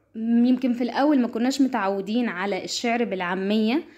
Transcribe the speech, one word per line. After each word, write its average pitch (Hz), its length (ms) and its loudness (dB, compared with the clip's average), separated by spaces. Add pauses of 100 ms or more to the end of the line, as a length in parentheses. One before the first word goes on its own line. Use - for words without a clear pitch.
(160)
يمكن 240 580 2
في 247 100 -2
الأول 269 360 2
ما 233 80 2
كناش 247 340 0
متعودين 214 680 0
على 185 340 -4
الشعر 233 400 -2
بالعامية، 196 800 0 (140)